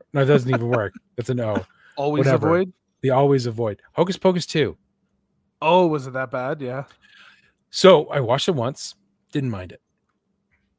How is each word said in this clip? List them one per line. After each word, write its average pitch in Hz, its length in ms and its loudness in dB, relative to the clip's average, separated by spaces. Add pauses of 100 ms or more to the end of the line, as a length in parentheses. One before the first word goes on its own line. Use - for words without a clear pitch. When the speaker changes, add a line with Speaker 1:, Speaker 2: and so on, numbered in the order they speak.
(120)
Speaker 1:
No, 143 100 0
it 131 40 4
doesn't 131 260 2
even 117 160 -2
work. 113 260 -2 (100)
Speaker 2:
<laughs> - 120 -18
Speaker 1:
It's 123 140 -8
an 123 80 -2
O. 107 260 -4 (320)
Speaker 2:
Always 143 300 0
Speaker 1:
Whatever. 131 220 2
Speaker 2:
avoid? 180 240 0 (300)
Speaker 1:
The 131 80 0
always 135 360 2
avoid. 110 340 -6 (120)
Hocus 175 260 -2
Pocus 180 280 0
two. 131 300 -2 (880)
Speaker 2:
Oh, 175 240 4
was 143 220 -4
it 127 60 -14
that 131 180 -6
bad? 139 280 -6
Yeah. 131 240 -8 (840)
Speaker 1:
So 185 380 6
I 143 100 -4
watched 127 300 -2
it 170 80 -2
once. 123 400 -6 (340)
Didn't 135 200 -4
mind 90 200 -10
it. - 100 -20 (1000)